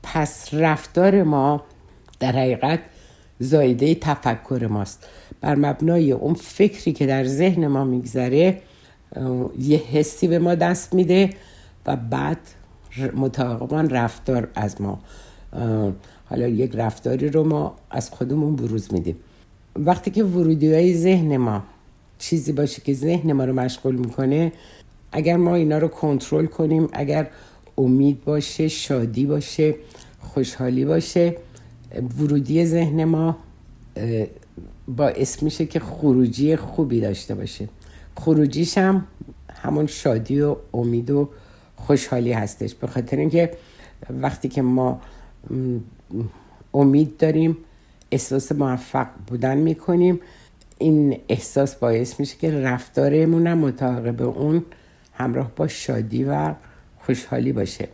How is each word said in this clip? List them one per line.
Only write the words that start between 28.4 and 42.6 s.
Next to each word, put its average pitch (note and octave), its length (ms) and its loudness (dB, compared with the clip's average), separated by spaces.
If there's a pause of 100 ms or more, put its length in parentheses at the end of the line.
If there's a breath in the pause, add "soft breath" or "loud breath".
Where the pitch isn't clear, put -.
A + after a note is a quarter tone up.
شادی B2+ 580 -2
باشه، D3+ 500 0 (440 loud breath)
خوشحالی C3 680 -2
باشه، E3+ 500 2 (840 loud breath)
ورودی D3 460 2
ذهن D#3+ 380 2
ما، E3 340 2 (580)
اه، A2 300 -2 (600)
باعث C3+ 560 -2
می‌شه D#3 220 -2
که D#3+ 140 -4
خروجی B2+ 760 2
خوبی A#2+ 460 -2
داشته G2+ 340 -4
باشه. - 340 -10 (480 loud breath)
خروجیش D#3 600 2
هم F#3+ 300 2 (420)
همون C#3 380 -2
شادی C3+ 540 0
و D3 140 2 (180)
امید A#2+ 380 0
و C#3+ 180 2 (460 loud breath)
خوشحالی B2+ 560 0
هستش، G#2+ 440 -4